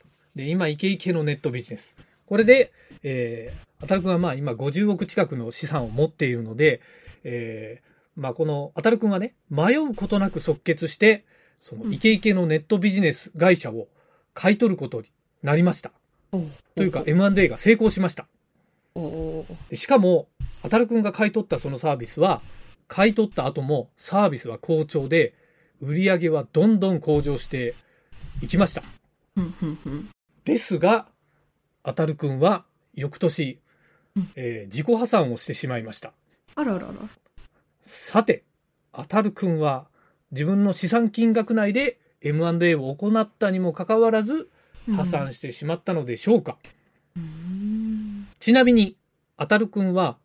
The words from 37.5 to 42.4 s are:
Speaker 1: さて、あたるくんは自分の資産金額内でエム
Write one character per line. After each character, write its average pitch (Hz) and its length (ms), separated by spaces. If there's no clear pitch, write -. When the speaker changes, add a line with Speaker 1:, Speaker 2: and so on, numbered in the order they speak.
Speaker 1:
さ - 420
て、 - 220
あ 147 140
た 208 160
る 208 100
く 202 140
ん 160 140
は 139 260
自 143 140
分 202 200
の 196 80
資 175 160
産 226 220
金 226 220
額 220 220
内 208 180
で 262 260
エ 147 120
ム 160 140